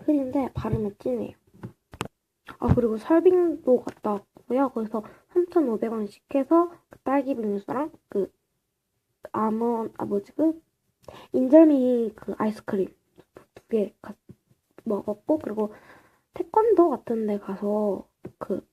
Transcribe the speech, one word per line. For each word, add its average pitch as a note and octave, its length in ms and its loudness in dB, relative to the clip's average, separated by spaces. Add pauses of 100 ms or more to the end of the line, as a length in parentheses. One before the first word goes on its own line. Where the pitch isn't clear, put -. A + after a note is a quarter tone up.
흐린데 C4+ 540 -2
바르면 G#3+ 440 -4
진해요. A#3 380 -6 (1200)
아, A#3+ 140 4
그리고 A3+ 240 0
설빙도 E4 880 2
갔다 - 300 -6
왔고요. B3 560 -4
거기서 A3 340 -6 (300)
삼천오백 C4 580 0
원씩 G#3+ 320 -8 (100)
해서 E4 380 4 (180)
그 - 140 -20
딸기 C4+ 320 0
빙수랑 G3+ 560 -4 (180)
그 - 240 -2 (1000)
아몬-, A3 680 -2
아, A3 80 -8
뭐지, G3+ 260 -4
그 D#4+ 280 0 (760)
인절미 B3+ 840 6
그 - 240 -10
아이스크림 G#3+ 480 -2 (680)
두 - 160 -20
개 G#3+ 320 -2
가-, - 140 -16 (680)
먹었고, G#3+ 520 -4
그리고 G#3+ 380 -6 (580)
태권도 F4+ 560 4
같은 A3+ 380 -4
데 G#3 100 -2
가서 G3+ 680 -4 (320)
그 - 340 -8